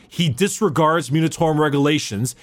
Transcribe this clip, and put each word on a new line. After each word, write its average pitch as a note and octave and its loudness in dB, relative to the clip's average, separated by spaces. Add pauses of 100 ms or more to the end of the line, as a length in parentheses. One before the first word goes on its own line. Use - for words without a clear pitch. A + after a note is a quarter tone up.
He E3+ -4
disregards D#3+ 0
Munitorum D#3+ 0
regulations, C#3+ 0